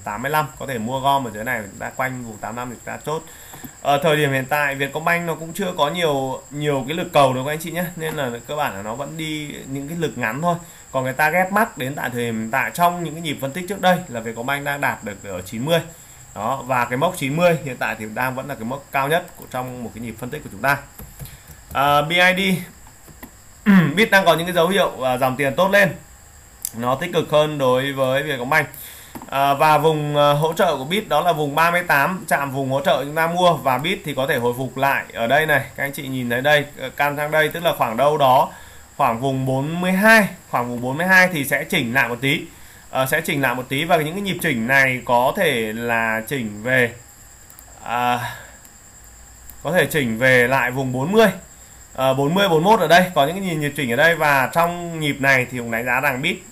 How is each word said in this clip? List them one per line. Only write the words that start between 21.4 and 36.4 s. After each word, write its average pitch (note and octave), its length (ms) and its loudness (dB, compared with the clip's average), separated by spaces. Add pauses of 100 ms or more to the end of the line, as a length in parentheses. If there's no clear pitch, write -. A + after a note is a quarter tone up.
À, C#3+ 280 4
B D3+ 100 -4
I F3+ 260 4
D. F#3+ 260 0 (1000)
<clears throat> E3+ 300 4
Bit A3 160 0
đang G3 140 4
có E3+ 100 8
những E3+ 100 -2
cái F3+ 80 -4
dấu E3 140 4
hiệu, - 360 0
à, B2+ 140 0
dòng B2+ 180 2
tiền C#3 200 0
tốt F#3 160 2
lên. G3 240 4 (840)
Nó B2 180 0
tích E3+ 180 -6
cực D3 160 0
hơn D3+ 280 2
đối C3+ 360 2
với C3+ 300 0
Vietcombank. C#3 440 0 (600)
À, C#3 260 2
và D#3 240 6
vùng, D3 400 2
à, D3 160 6
hỗ D#3 200 0
trợ E3 240 2
của C3 80 -8
Bit F#3+ 220 -2
đó D3+ 140 2
là F3 120 2
vùng D3 220 -2
ba E3 160 4
mươi F3 160 0
tám, D#3+ 400 2
chạm C#3+ 240 0
vùng C3 200 -2
hỗ C3+ 100 0
trợ D#3+ 220 2
chúng D3 120 -8
ta D#3+ 120 2
mua. F3 260 4
Và C3 240 0
Bit F3+ 280 -4
thì D3 80 -6
có C3 140 -2
thể D3+ 100 0
hồi A#2+ 200 0
phục C3 200 -6
lại C3+ 360 0
ở A#2 140 -2
đây D3 180 4
này. C#3+ 200 2 (100)
Các C3+ 80 -6
anh C#3 80 -4
chị C#3+ 160 -10
nhìn B2+ 220 -4
thấy A#2+ 120 0